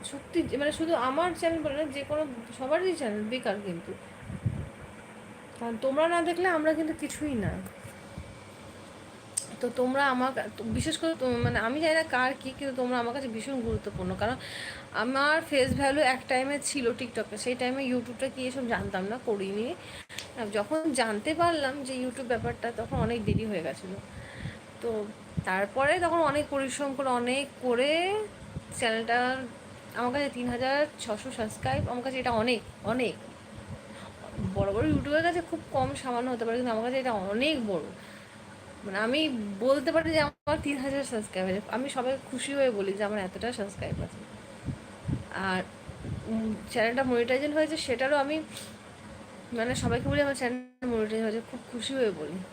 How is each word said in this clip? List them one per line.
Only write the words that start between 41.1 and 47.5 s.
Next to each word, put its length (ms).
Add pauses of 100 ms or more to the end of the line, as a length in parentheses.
আছে। 120 (100)
আমি 180
সবাই 240 (160)
খুশি 240
হয়ে 180
বলি 220
যে 100
আমার 160
এতটা 340
সাবস্ক্রাইব 520
আছে। 140 (1300)
আর, 120 (640)
উম, 220 (220)
চ্যানেলটা 320
মনিটাইজেশন 540